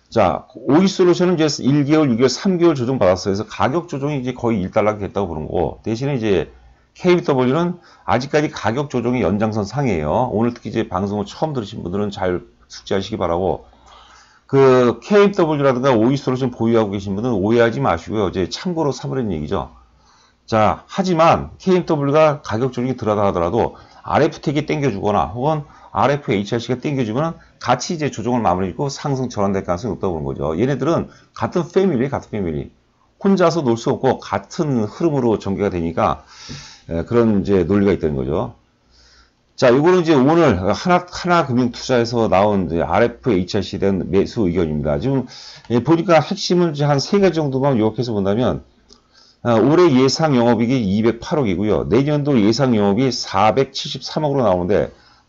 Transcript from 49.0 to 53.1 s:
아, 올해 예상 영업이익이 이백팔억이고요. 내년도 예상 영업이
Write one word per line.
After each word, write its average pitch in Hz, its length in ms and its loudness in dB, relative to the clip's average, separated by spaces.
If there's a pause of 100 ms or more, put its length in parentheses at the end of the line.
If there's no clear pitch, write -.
아, 120 120 2
올해 151 360 6 (120)
예상 135 340 2
영업이익이 120 440 2 (160)
이백팔억이고요. 107 880 0
내년도 139 560 2
예상 117 360 2
영업이 101 340 2